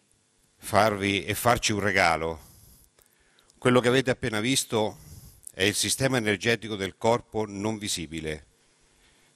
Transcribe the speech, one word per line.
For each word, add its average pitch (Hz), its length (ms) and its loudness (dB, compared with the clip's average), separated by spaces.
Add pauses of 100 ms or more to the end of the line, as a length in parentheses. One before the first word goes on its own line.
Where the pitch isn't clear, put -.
(560)
farvi 101 680 2
e 104 100 -4
farci 120 380 2
un 101 80 -2
regalo. 82 580 2 (1160)
Quello 123 240 4
che 120 80 2
avete 127 220 2
appena 110 280 -4
visto 110 600 -2 (540)
è 92 100 -2
il 101 120 2
sistema 131 400 -2
energetico 107 640 -2
del 95 180 -6
corpo 113 500 -2
non 104 320 -6
visibile. 78 680 -8 (920)